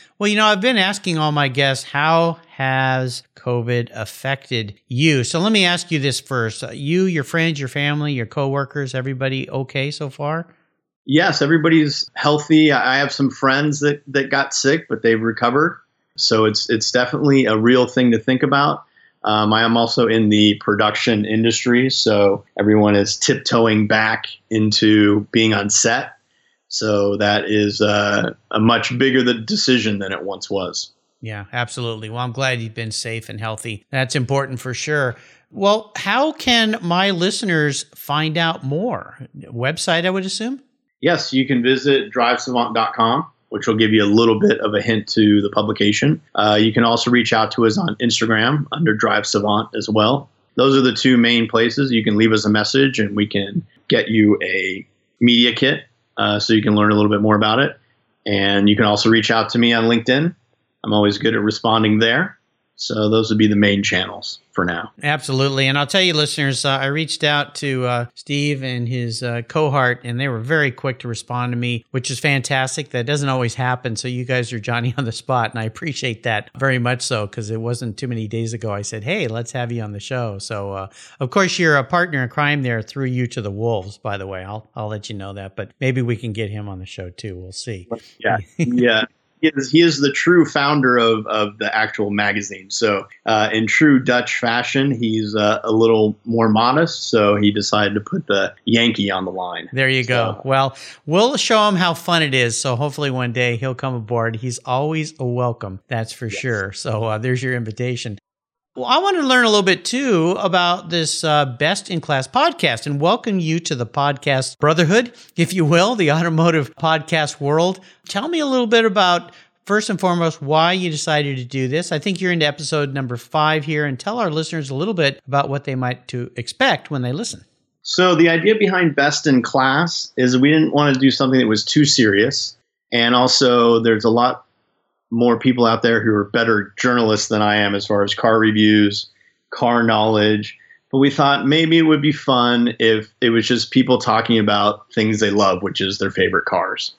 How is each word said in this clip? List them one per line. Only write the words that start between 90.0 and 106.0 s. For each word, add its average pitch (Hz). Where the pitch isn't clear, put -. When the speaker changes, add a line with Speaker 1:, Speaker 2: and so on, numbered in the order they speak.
Speaker 2:
true 170
founder 139
of, 113
of 104
the 104
actual 107
magazine. 101
So, 101
uh, 110
in 110
true 143
Dutch 123
fashion, 123
he's, 110
uh, 107
a 113
little 110
more 113
modest. 127
So 104
he 104
decided 104
to 104
put -
the 98
Yankee 113
on 95
the 90
line. 87
Speaker 1:
There 131
you 131
go. 117
Speaker 2:
So -
Speaker 1:
Well, 135
we'll 214
show 214
him 196
how 175
fun 170
it 139
is. 120
So 127
hopefully 143
one 123
day 120
he'll 127
come 131
aboard. 113
He's 120
always 151
a 131
welcome. 120
That's 113